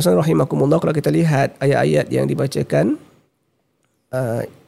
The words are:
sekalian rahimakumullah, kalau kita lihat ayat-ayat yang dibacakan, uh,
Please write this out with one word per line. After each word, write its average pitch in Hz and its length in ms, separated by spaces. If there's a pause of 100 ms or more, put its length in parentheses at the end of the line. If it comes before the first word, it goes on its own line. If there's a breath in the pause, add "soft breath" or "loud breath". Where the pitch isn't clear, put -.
sekalian 175 160
rahimakumullah, 151 560
kalau 165 160
kita 147 160
lihat 151 560
ayat-ayat 143 480
yang 131 160
dibacakan, 147 720 (1120)
uh, 117 320 (240)